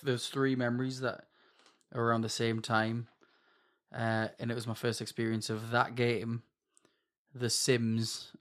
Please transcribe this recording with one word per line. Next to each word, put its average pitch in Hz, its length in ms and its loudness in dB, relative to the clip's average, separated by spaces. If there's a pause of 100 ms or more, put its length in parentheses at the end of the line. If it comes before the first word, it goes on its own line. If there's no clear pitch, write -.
those 127 260 -2
three 135 280 0
memories 127 460 -2
that - 240 -4 (680)
are 120 80 0
around 117 200 4
the 113 80 -2
same 113 320 0
time. 113 460 0 (840)
Uh, 113 340 0 (100)
and 117 120 -4
it 117 40 -2
was 117 120 -6
my 113 80 -4
first 113 260 -2
experience 113 500 -2
of 110 200 -4
that 120 240 2
game 120 480 0 (920)
the 123 160 -2
Sims 113 920 2